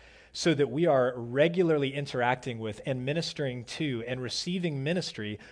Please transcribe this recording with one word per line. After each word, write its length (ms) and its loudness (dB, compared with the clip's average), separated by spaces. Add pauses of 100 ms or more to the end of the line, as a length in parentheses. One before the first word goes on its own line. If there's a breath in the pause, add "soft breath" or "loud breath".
(320 loud breath)
so 200 2
that 160 4
we 160 0
are 320 6
regularly 800 2
interacting 640 0
with 260 -6
and 200 -4
ministering 600 -4
to 440 -4
and 120 -4
receiving 640 -4
ministry 560 -4 (140 loud breath)